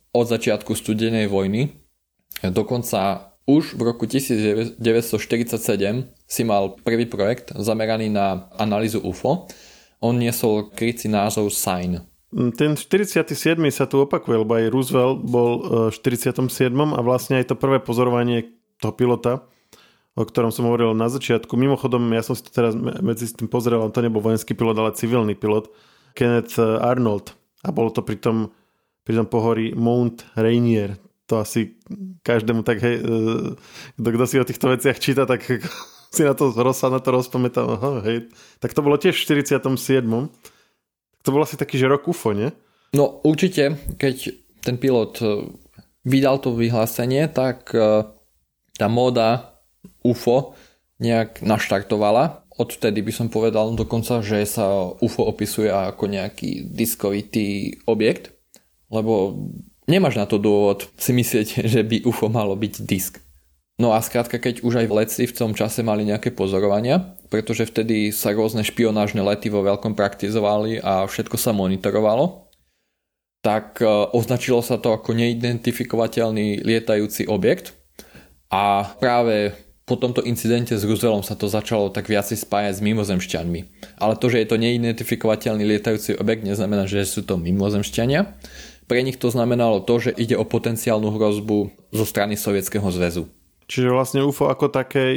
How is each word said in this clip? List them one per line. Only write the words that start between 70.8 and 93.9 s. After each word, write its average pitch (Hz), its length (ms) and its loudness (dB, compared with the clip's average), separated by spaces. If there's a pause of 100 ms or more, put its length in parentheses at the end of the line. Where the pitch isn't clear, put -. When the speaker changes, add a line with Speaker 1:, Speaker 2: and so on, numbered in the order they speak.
Speaker 1:
a 95 240 0
všetko 110 320 -6
sa 117 160 0
monitorovalo, 104 960 0 (960)
tak, 107 320 -2
e, 120 80 2 (320)
označilo 120 480 0
sa 117 160 -2
to 110 160 2
ako 113 160 -4
neidentifikovateľný 117 1500 -2
lietajúci 110 640 0
objekt 107 480 0 (720)
a 101 480 2
práve 117 560 2 (340)
po 123 80 0
tomto 123 240 0
incidente 117 560 0
s 101 80 0
Rooseveltom 107 400 0
sa 104 160 -8
to 107 80 -2
začalo 104 400 0
tak 98 240 -6
viac 101 160 2
spájať 104 480 -2
s 101 80 -6
mimozemšťanmi. 90 800 -2 (420)
Ale 107 160 2
to, 127 80 0
že 117 160 2
je 110 80 -2
to 113 80 2
neidentifikovateľný 113 1040 0
lietajúci 107 560 0
objekt, 110 240 0
neznamená, 101 480 -2
že 101 160 0
sú 101 160 -4
to 92 160 -2
mimozemšťania. 104 960 0 (520)
Pre 123 120 2
nich 131 160 -2
to 123 160 0
znamenalo 117 480 2
to, 117 320 0
že - 0 -
ide 117 240 0
o 110 80 2
potenciálnu 113 720 0
hrozbu 104 560 0 (240)
zo 110 80 0
strany 104 320 -2
Sovietskeho 101 560 -2
zväzu. 87 400 -2 (400)
Speaker 2:
Čiže 127 160 0
vlastne 131 400 2